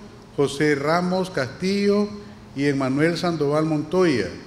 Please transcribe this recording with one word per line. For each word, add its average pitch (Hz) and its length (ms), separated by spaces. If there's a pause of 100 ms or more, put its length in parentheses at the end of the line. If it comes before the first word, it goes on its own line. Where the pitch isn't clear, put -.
(360)
José 147 400
Ramos 180 520
Castillo 202 760 (480)
y 139 120
Emmanuel 143 520
Sandoval 156 460
Montoya. 156 640 (180)